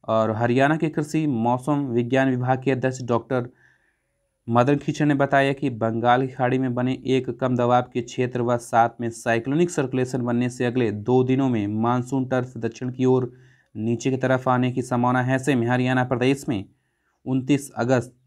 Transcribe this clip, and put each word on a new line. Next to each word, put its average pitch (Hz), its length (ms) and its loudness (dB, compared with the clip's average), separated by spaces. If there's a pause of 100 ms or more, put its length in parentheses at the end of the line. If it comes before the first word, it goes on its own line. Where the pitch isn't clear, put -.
और 110 280 2
हरियाणा 123 440 2
के 156 120 -2
कृषि 156 380 -4
मौसम 127 600 -2
विज्ञान 123 440 0
विभाग 127 320 0
के 139 80 0
अध्यक्ष 131 320 -2
डॉक्टर 120 460 -2 (1000)
मदन 123 280 6
खीचड़ 147 300 -2
ने 147 80 4
बताया 139 380 4
कि 139 200 -2
बंगाल 113 540 2
की 127 60 -8
खाड़ी 127 260 0
में 131 160 -2
बने 123 180 0 (140)
एक 127 240 0
कम 127 260 -2
दबाव 123 260 4 (100)
के 120 100 -4
क्षेत्र 123 400 -4
व 120 160 0
साथ 117 420 0
में 117 100 -4
साइक्लोनिक 135 600 0
सर्कुलेशन 127 520 -2
बनने 120 260 0
से 123 160 -4
अगले 120 280 0
दो 120 320 2
दिनों 131 240 2
में 110 180 0 (160)
मानसून 127 420 -2
टर्फ 127 320 -4
दक्षिण 117 340 -8
की 127 140 -4
ओर 127 260 2 (440)
नीचे 117 360 -2
की 131 60 -2
तरफ 127 320 0
आने 127 240 2
की 127 100 -4
संभावना 123 400 0
है। 131 140 0
ऐसे 131 180 0
में 117 120 0
हरियाणा 127 380 0
प्रदेश 131 440 0
में 101 160 -4 (640)
उनतीस 135 460 -2
अगस्त 120 420 0 (120)